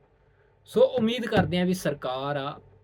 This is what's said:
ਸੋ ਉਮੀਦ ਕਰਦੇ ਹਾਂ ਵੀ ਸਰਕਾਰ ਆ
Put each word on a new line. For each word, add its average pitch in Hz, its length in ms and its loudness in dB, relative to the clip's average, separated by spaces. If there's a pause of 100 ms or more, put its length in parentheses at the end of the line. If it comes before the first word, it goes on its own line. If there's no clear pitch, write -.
(720)
ਸੋ 214 100 4 (180)
ਉਮੀਦ 233 280 0
ਕਰਦੇ 180 320 0
ਹਾਂ 180 80 2
ਵੀ 185 80 2
ਸਰਕਾਰ 143 600 -4
ਆ 139 240 -8 (240)